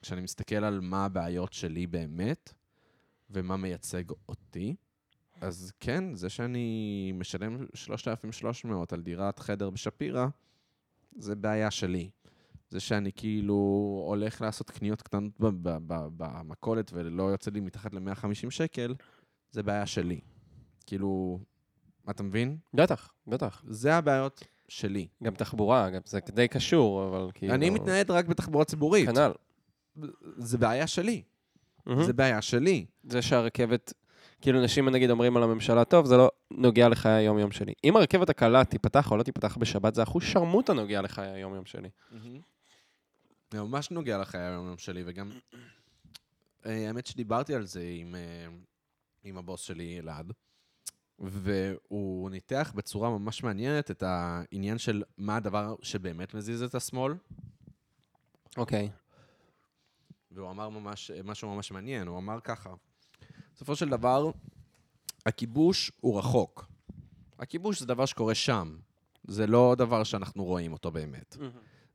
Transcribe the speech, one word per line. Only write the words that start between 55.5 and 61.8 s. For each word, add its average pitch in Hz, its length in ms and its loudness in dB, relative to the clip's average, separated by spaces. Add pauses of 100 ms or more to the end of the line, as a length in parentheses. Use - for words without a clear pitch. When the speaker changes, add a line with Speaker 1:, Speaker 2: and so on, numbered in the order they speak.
Speaker 1:
שבאמת 92 520 -8
מזיז 113 280 -8
את 123 120 -8
השמאל. 131 400 -4 (1400)
Speaker 2:
אוקיי. 107 340 -2 (1400)
Speaker 1:
והוא 92 200 -14
אמר 104 180 -10
ממש, 104 420 -12 (140)
משהו 104 300 -10
ממש 101 180 -10
מעניין, 98 360 -8